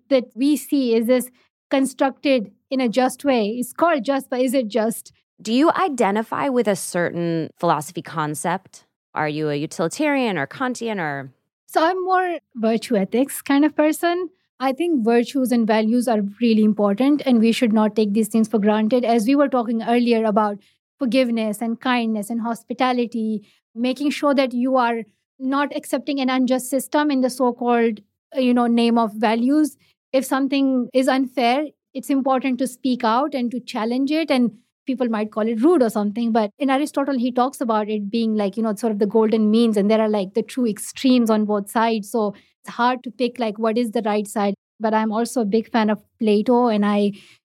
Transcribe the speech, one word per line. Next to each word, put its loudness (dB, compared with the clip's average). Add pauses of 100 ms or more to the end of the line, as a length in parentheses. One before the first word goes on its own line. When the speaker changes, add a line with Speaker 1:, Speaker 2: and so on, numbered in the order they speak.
Speaker 1:
that 2 (180)
we 2
see, 0
is 2
this 0 (400)
constructed 0 (200)
in 0
a 2
just 0
way? 2
It's -6
called 2
just, -4
but -2
is 0
it 0
just? -4 (300)
Speaker 2:
Do -6
you 4
identify 0
with 0
a 2
certain -4
philosophy -2
concept? -6 (280)
Are -4
you -4
a -2
utilitarian -2
or -4
Kantian -6
or? -6 (360)
Speaker 1:
So 0
I'm 0
more -2 (160)
virtue -2
ethics -2
kind 2
of -2
person. 0 (300)
I 0
think 0
virtues 2
and 2
values 2
are 2 (200)
really 4
important, 2
and 4
we 4
should 2
not 2
take 0
these 2
things 2
for 0
granted. 2
As 2
we 4
were 4
talking -2
earlier 2
about 0 (400)
forgiveness 0
and -4
kindness -2
and -4
hospitality, -4 (280)
making -2
sure 0
that 0
you 0
are 0 (380)
not -2
accepting -4
an 0
unjust 0
system 0
in 0
the 2
so-called, 0 (340)
uh, -2
you 2
know, 2
name 2
of 0
values. 0 (340)
If 0
something 0
is 2
unfair, 0 (280)
it's -8
important 0
to -2
speak -4
out 0
and -2
to -6
challenge -2
it. 0
And 2 (360)
people -2
might -4
call -2
it -2
rude 6
or 2
something. -2
But 2
in 0
Aristotle, -2
he -2
talks -2
about -2
it -6
being, 0
like, -2
you 0
know, -2
sort -4
of -4
the 2
golden 2
means. 4
And 2
there 4
are, 0
like, -2
the -2
two -4
extremes 0
on 2
both -2
sides. 0
So -2 (300)
it's -16
hard 0
to -12
pick, -4
like, -4
what 0
is 0
the -2
right -2
side. -2 (240)
But -2
I'm 0
also -2
a 0
big 0
fan 2
of -2 (200)
Plato, 2
and 2
I, 2 (340)